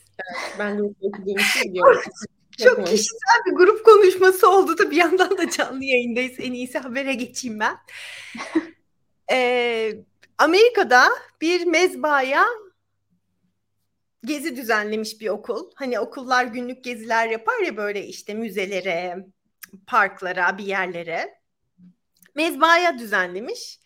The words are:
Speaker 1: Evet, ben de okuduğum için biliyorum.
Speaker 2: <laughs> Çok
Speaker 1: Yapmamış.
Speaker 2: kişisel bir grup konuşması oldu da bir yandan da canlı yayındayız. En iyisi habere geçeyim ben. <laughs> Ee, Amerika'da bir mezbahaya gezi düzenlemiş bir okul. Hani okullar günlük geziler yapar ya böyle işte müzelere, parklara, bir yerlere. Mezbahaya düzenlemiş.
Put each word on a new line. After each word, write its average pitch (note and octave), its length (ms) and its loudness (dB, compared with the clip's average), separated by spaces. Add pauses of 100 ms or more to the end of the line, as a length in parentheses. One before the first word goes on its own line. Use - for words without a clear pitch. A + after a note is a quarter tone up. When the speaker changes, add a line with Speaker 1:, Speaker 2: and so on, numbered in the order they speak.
(180)
Speaker 1:
Evet, F3+ 400 -12
ben G#3 200 -4
de G#3 40 -2
okuduğum G3+ 560 -6
için G#3+ 320 -2
biliyorum. F3+ 340 6
Speaker 2:
<laughs> - 60 -14 (480)
Çok - 80 4
Speaker 1:
Yapmamış. A4+ 240 4
Speaker 2:
kişisel - 560 0
bir F4 100 0
grup F4+ 300 4
konuşması F#4 640 8
oldu F4+ 280 4
da F4+ 120 0
bir D4 60 -2
yandan F4+ 420 2
da E4+ 120 -2
canlı C4+ 340 -6
yayındayız. B3 540 -2
En B3+ 140 -8
iyisi B3 260 -8
habere C4+ 360 -6
geçeyim A#3 460 -10
ben. B3+ 220 -4
<laughs> - 40 -20 (1500)
Ee, A#3+ 600 0 (460)
Amerika'da D#4+ 720 6 (320)
bir F4 260 0
mezbahaya D4 800 0 (1800)
gezi C#4+ 320 -6
düzenlemiş G#3+ 640 -4
bir A3 80 0
okul. G#3 460 -6
Hani B3 260 -6
okullar B3 440 -2
günlük B3 400 -10
geziler A3+ 440 -2
yapar A3+ 380 -4
ya A#3+ 100 -6
böyle G#3 300 -6
işte - 280 -14
müzelere, F#3 920 -6 (600)
parklara, F#3+ 720 -2
bir G#3+ 60 -10
yerlere. F#3 720 -6 (1000)
Mezbahaya E4 640 2
düzenlemiş. G#3 880 -6